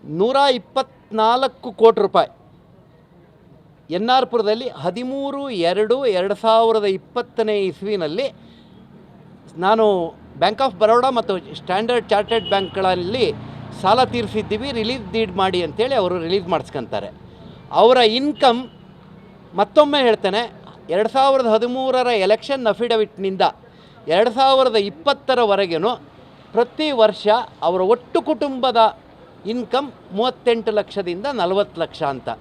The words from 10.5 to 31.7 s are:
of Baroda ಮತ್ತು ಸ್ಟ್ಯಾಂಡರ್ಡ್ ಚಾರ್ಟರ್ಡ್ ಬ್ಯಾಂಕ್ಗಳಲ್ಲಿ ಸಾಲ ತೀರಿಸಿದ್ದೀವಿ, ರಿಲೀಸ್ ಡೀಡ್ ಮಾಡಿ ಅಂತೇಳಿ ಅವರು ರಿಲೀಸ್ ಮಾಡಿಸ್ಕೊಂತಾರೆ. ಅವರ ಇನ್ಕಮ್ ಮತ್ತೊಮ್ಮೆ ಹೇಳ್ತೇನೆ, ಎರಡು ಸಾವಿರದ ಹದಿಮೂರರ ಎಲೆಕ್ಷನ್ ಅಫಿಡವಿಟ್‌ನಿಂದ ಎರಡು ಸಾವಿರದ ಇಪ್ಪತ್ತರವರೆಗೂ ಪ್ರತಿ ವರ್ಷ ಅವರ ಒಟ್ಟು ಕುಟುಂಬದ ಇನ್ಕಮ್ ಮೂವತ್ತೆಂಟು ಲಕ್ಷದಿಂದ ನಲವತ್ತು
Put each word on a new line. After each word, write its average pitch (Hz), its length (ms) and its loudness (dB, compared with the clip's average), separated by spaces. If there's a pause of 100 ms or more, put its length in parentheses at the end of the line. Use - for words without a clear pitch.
of 220 220 -2
Baroda 240 360 4
ಮತ್ತು 190 400 -4
ಸ್ಟ್ಯಾಂಡರ್ಡ್ 214 540 -2
ಚಾರ್ಟರ್ಡ್ 208 400 0
ಬ್ಯಾಂಕ್ಗಳಲ್ಲಿ 190 840 -2 (500)
ಸಾಲ 226 220 4
ತೀರಿಸಿದ್ದೀವಿ, 220 680 -4
ರಿಲೀಸ್ 226 400 -6
ಡೀಡ್ 214 240 -2
ಮಾಡಿ 190 260 0
ಅಂತೇಳಿ 208 320 -2
ಅವರು 185 240 0
ರಿಲೀಸ್ 175 300 -4
ಮಾಡಿಸ್ಕೊಂತಾರೆ. 117 580 -6 (640)
ಅವರ 226 260 6
ಇನ್ಕಮ್ 247 720 2 (840)
ಮತ್ತೊಮ್ಮೆ 285 440 2
ಹೇಳ್ತೇನೆ, 220 540 0 (380)
ಎರಡು 208 180 0
ಸಾವಿರದ 269 380 2
ಹದಿಮೂರರ 247 600 0
ಎಲೆಕ್ಷನ್ 226 600 0
ಅಫಿಡವಿಟ್‌ನಿಂದ 208 720 -2 (680)
ಎರಡು 208 220 2
ಸಾವಿರದ 262 460 2
ಇಪ್ಪತ್ತರವರೆಗೂ 208 1200 0 (560)
ಪ್ರತಿ 240 380 -2
ವರ್ಷ 214 380 2 (340)
ಅವರ 185 180 0
ಒಟ್ಟು 240 420 0
ಕುಟುಂಬದ 254 720 0 (500)
ಇನ್ಕಮ್ 247 460 -4 (200)
ಮೂವತ್ತೆಂಟು 233 580 -2
ಲಕ್ಷದಿಂದ 196 640 -4
ನಲವತ್ತು 196 480 -2